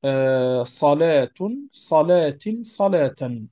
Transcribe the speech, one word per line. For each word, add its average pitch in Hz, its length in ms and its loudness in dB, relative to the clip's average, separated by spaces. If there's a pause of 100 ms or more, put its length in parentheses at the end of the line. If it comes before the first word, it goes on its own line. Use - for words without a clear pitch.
آه، 131 580 0
صلاةٌ، 147 680 2 (380)
صلاةٍ، 160 680 2 (240)
صلاةً. 135 880 -2